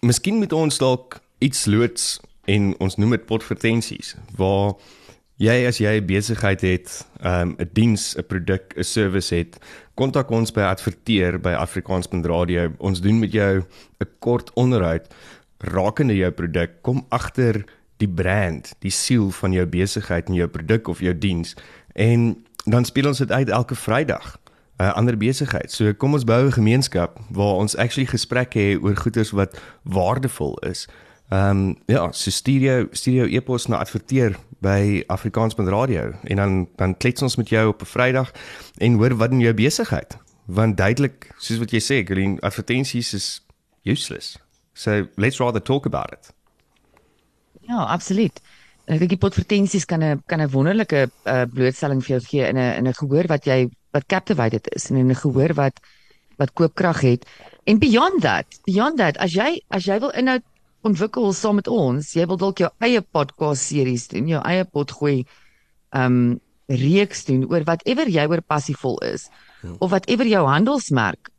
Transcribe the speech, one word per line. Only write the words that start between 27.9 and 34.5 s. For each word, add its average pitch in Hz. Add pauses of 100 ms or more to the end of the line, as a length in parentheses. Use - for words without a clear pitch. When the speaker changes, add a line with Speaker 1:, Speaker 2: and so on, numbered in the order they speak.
Speaker 1:
gesprekke 123
hê 101
oor 98
goeders 110
wat 98 (260)
waardevol 98
is. - (440)
Ehm, 98 (140)
ja, 85
so -
stuur 135
jou, 127
stuur -
jou 117
e-pos 123
na 113
adverteer 113 (260)